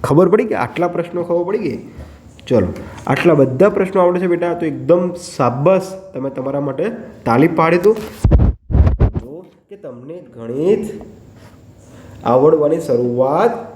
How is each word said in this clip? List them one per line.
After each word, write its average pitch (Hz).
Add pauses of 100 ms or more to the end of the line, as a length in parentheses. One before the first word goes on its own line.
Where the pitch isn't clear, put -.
ખબર 175
પડી 214
કે -
આટલા 165
પ્રશ્નો 175
ખબર 170
પડી 214
ગઈ? 151 (680)
ચલો, 101 (380)
આટલા 151
બધા 135
પ્રશ્નો 196
આવડે 180
છે 185
બેટા, 170
તો 170
એકદમ 143 (120)
શાબાશ, 151 (240)
તમે 135
તમારા 139
માટે 156 (360)
તાલી 156
પાડી 170
દો. 214 (1300)
જો 156 (240)
કે 202
તમને 139 (180)
ગણિત 143 (1400)
આવડવાની 147
શરૂઆત 127 (220)